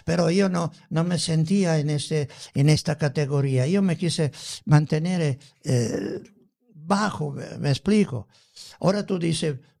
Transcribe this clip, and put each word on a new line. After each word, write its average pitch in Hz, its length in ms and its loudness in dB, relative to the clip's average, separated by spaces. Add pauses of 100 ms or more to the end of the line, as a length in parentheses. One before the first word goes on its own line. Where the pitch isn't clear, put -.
Pero 165 240 2
yo 190 180 4
no, 175 240 -2 (200)
no 165 120 0
me 175 140 -2
sentía 160 640 2
en 147 100 0
este, 147 400 -2 (240)
en 143 160 4
esta 151 300 2
categoría. 139 680 0
Yo 196 160 2
me 175 160 2
quise 160 340 0 (340)
mantener, 156 760 2 (240)
eh, - 580 -2 (540)
bajo, 160 560 -4
me, 123 260 -12
me 135 140 0
explico. 190 560 0 (520)
Ahora 196 260 0
tú 190 140 -4
dices, 160 380 -2 (240)